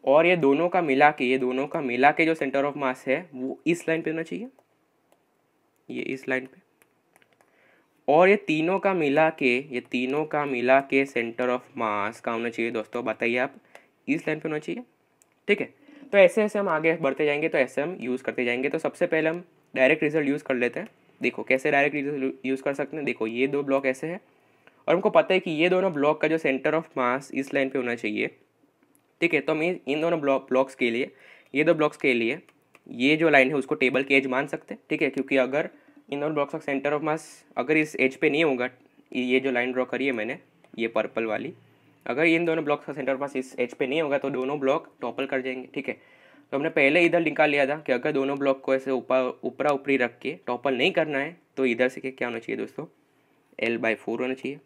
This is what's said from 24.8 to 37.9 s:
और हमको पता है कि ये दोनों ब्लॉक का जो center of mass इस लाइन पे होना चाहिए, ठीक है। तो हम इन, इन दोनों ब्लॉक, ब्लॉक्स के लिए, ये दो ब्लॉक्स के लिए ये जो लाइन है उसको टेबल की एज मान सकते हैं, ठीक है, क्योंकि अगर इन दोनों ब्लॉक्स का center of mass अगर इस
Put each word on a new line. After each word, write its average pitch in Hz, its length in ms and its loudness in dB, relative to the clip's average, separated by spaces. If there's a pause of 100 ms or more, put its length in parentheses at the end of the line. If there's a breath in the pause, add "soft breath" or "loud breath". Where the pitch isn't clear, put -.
और 160 60 4
हमको 190 160 0
पता 170 240 4
है 185 60 4
कि 185 120 -8
ये 156 160 2
दोनों 185 240 2
ब्लॉक 147 300 0
का 156 60 2
जो 160 100 0
center 139 340 0
of 165 160 -2 (100)
mass 127 360 -2
इस 135 200 -4
लाइन 135 160 0
पे 139 80 -4
होना 123 160 -2
चाहिए, 110 360 -4 (920)
ठीक 170 140 0
है। 143 60 2
तो 156 120 -4
हम 156 100 -2
इन, 175 260 -2
इन 151 120 -2
दोनों 165 200 0
ब्लॉक, 135 280 0
ब्लॉक्स 131 260 2
के 120 160 0
लिए, 117 200 -4 (440 loud breath)
ये 147 100 2
दो 170 100 6
ब्लॉक्स 151 220 0
के 135 180 2
लिए 120 260 -2 (460)
ये 135 300 2
जो 160 140 4
लाइन 135 180 6
है 151 60 -2
उसको 139 220 -2
टेबल 131 260 2
की 139 120 0
एज 135 120 4
मान 135 220 -2
सकते - 260 -10
हैं, - 160 -18
ठीक 156 120 -2
है, 139 80 0
क्योंकि 135 280 -2
अगर 131 320 0 (380 loud breath)
इन 143 120 -6
दोनों 151 140 -2
ब्लॉक्स 143 200 -2
का 156 80 -8
center 139 300 -2
of 147 120 -2
mass 156 280 -4 (240)
अगर 135 200 0
इस 151 220 0